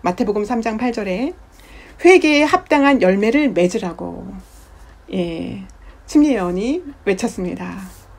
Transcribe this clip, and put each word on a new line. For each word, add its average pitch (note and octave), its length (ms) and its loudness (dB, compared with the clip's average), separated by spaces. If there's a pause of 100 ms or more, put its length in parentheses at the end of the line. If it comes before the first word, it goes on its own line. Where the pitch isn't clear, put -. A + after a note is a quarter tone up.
마태복음 G#3 420 -2
삼 A#3 180 -4
장 A3 160 -4
팔 B3 140 -2
절에 A3 420 -6 (680)
"회개에 D#4 400 6
합당한 C#4+ 580 2
열매를 G#3+ 480 2
맺으라"고, F3+ 840 -4 (800)
예, F3 540 -6 (400)
침례 D4 300 4
요한이 G3+ 460 -2 (220)
외쳤습니다. F#3 920 -6 (220)